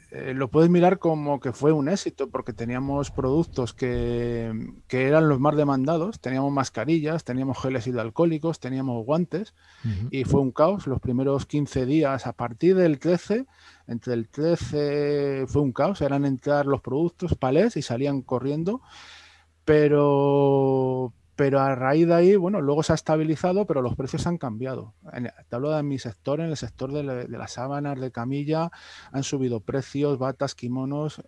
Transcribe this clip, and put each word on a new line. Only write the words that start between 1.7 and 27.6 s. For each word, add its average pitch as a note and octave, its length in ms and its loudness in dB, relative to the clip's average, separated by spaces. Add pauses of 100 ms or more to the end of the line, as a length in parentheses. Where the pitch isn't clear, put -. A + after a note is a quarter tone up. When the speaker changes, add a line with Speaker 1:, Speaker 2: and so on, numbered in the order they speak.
Speaker 1:
un D3 180 2
éxito, D#3+ 400 -4
porque A#2+ 240 -6
teníamos C3 600 -4
productos C3+ 640 -2
que, A#2+ 960 -4 (160)
que C3 180 0
eran D#3 220 6
los C#3 100 4
más D3 180 4
demandados. D3+ 640 0
Teníamos C3+ 320 -2
mascarillas, D3 720 -2
teníamos C3 400 -4
geles C3 240 -4
hidroalcohólicos, D3+ 720 -2
teníamos B2+ 460 -6
guantes, E3 500 -2 (300)
Speaker 2:
Ujú. G#2+ 260 -4
Speaker 1:
y C3+ 140 -4
fue C3+ 160 4
un C3+ 100 0
caos. E3 380 2
Los B2+ 100 -2
primeros C3+ 480 -2
quince C#3 400 -2
días, C#3 400 0
a A#2+ 60 -4
partir B2 420 0
del E3+ 240 4
trece, G3+ 480 0 (400)
entre A#2+ 280 -6
el A#2 140 -4
trece C#3+ 1160 0
fue C3 160 2
un C3+ 100 0
caos. E3+ 280 0
Eran C#3 240 2
entrar C#3+ 420 0
los C#3 140 0
productos, D#3+ 560 -2
palés, D#3 400 2
y D3+ 60 -2
salían C3+ 400 -2
corriendo. D3+ 580 -2 (840)
Pero, C#3 1500 4 (220)
pero C#3 260 2
a C3+ 140 2
raíz C3+ 320 2
de E3+ 80 4
ahí, F3+ 220 6
bueno, F#3 260 0
luego C#3+ 200 2
se D#3 100 0
ha - 20 4
estabilizado, D#3+ 720 0
pero C#3+ 160 0
los B2 120 -2
precios - 320 -6
han F3 120 -2
cambiado. A#2 560 -8 (180)
En, B2+ 120 -8 (240)
te A#2+ 80 -8
hablo C#3 140 -4
de D#3 120 -2
mi C#3+ 160 -4
sector, C3+ 420 -6
en E3 60 -4
el D#3+ 100 -4
sector C3 360 -10
de D3 100 -6
la, C#3 120 -6
de B2 220 -10
las A#2 160 -12
sábanas, C#3+ 480 -6